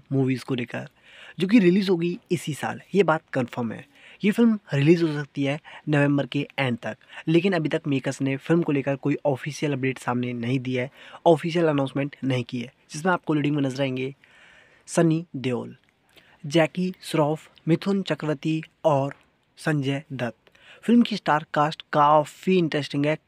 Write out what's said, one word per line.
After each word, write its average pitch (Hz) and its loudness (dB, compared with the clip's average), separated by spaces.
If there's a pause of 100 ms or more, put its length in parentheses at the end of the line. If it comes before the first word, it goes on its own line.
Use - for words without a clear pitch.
(120)
movies 131 0
को 139 -4
लेकर, - -6 (520)
जो 165 -2
कि 214 6
रिलीज 185 4
होगी 175 0 (140)
इसी 156 -2
साल। - -8 (140)
ये 196 6
बात 160 2 (100)
कन्फर्म 120 -4
है, 110 -14 (380)
ये 202 2
फिल्म 226 4 (160)
रिलीज 160 6
हो 165 2
सकती 143 -6
है 139 -2 (300)
नवंबर 143 4
के 143 -4 (120)
एंड 127 0
तक, - -10 (320)
लेकिन 170 4
अभी 160 0
तक 156 -4
मेकर्स 135 -2
ने 135 -2
फिल्म 165 0
को 151 -2
लेकर 139 -2
कोई 143 -2 (100)
ऑफिशियल 147 -4
अपडेट 131 -2
सामने 123 -4
नहीं 120 -2
दिया 123 -4
है, 127 -8 (360)
ऑफिशियल 165 2
अनाउंसमेंट 139 -2
नहीं 127 -2
की 123 -8
है, 120 -12 (200)
जिसमें 160 -2
आपको 165 -2
लीडिंग 147 0
में 139 0
नजर 135 -2
आएंगे 131 -4 (720)
सनी 170 2 (120)
देओल, 120 -6 (720)
जैकी 170 0 (100)
श्रॉफ, 156 -2 (180)
मिथुन 190 0
चक्रवर्ती 156 -4 (240)
और 139 0 (440)
संजय 143 -2
दत्त। 120 -6 (500)
फिल्म 240 6
की 214 -4
स्टार 156 0 (100)
कास्ट 151 0 (100)
काफ़ी 151 2
इंटरेस्टिंग 147 0
है, 156 0 (120)